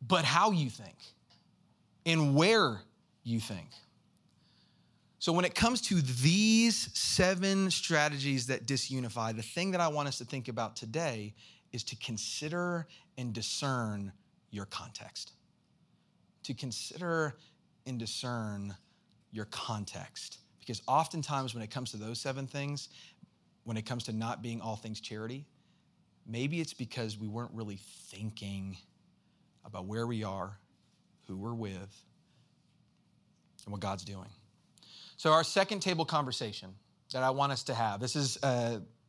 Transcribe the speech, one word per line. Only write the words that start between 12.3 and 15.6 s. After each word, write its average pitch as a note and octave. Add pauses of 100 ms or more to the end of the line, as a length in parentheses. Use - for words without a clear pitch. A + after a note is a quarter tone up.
and B2
discern A2 (400)
your G2+
context. - (1120)